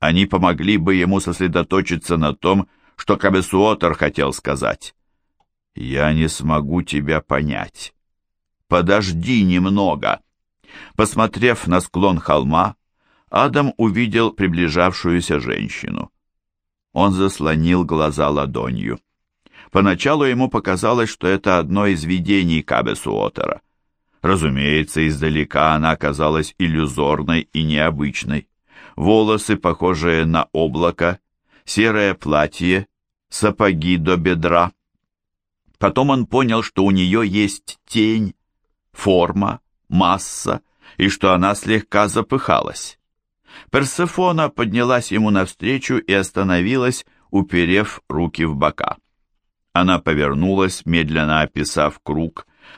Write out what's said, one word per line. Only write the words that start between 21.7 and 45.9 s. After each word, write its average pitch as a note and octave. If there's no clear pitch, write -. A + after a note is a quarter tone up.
из E2+
видений F2
Кабе A#1+
Суотера. G1+
Разумеется, D#2
издалека D2+
она D#2
оказалась D#2
иллюзорной D2+
и D#2
необычной. D2+
Волосы, G#2+
похожие E2
на D#2+
облако, E2
серое G#2
платье, D#2+
сапоги F#2
до F2
бедра. E2+
Потом B2+
он B2+
понял, A#2+
что F#2+
у G2
неё F#2+
есть G2+
тень, A2
форма, F#2+
масса, -
и F#2+
что G2
она F#2+
слегка G#2
запыхалась. -
Персефона E3
поднялась A#2+
ему G#2+
навстречу G#2+